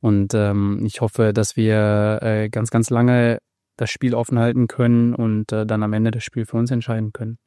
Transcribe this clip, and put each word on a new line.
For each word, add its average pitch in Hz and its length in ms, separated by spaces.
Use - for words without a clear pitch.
Und, 101 320
ähm, 101 520
ich - 160
hoffe, 110 320
dass 110 240
wir, 107 640
äh, 107 260
ganz, 110 240
ganz 117 180
lange 120 500
das 113 140
Spiel 123 260
offen 120 240
halten 117 280
können 120 460
und, 110 380
äh, 110 140
dann 110 180
am 107 80
Ende 110 200
das 113 120
Spiel 113 220
für - 100
uns 120 160
entscheiden 113 400
können. 113 360